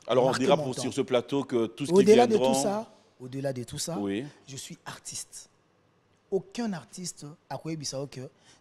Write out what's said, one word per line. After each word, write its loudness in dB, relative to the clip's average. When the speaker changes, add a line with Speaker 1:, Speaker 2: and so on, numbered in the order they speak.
Speaker 1:
Alors 4
on 4
Speaker 2:
marquer 0
Speaker 1:
dira 4
Speaker 2:
mon 2
Speaker 1:
pour, -4
Speaker 2:
temps. -6
Speaker 1:
sur -4
ce 0
plateau 0
que 0
tout -10
ce -4
qui 6
Speaker 2:
Au-delà 8
de 2
Speaker 1:
viendront 4
Speaker 2:
tout 2
ça, -4
au-delà -6
de -8
tout -12
ça, -6
Speaker 1:
Oui. -4
Speaker 2:
je -16
suis -16
artiste. -16
Aucun -4
artiste -14
a -8
koyebisa -8
que -12